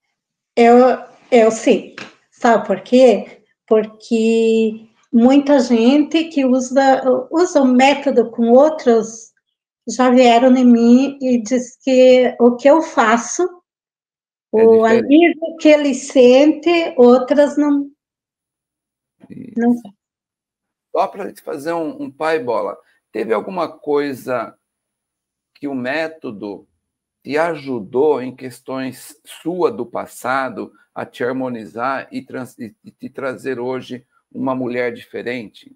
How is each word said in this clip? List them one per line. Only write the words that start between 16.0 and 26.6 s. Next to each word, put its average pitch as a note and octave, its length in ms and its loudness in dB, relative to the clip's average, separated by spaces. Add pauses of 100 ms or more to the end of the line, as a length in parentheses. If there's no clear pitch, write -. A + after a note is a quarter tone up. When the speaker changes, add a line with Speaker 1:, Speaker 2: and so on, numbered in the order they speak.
Speaker 1:
outras B3+ 600 2
não, C#4+ 340 -2 (1400)
Speaker 2:
Isso. - 260 -16
Speaker 1:
não. A#3+ 200 0 (1200)
Speaker 2:
Só F#3+ 120 -2
pra G3 200 -12
gente - 140 -18
fazer D#3 320 -10
um, D4 300 -8
um C3+ 80 -14
pai D#3+ 280 -4
bola, G2+ 380 -8 (340)
teve G#3+ 220 -6
alguma F#3+ 360 -6
coisa B2+ 880 -8 (960)
que - 140 -14
o C#3 80 -10
método B2+ 920 -10 (560)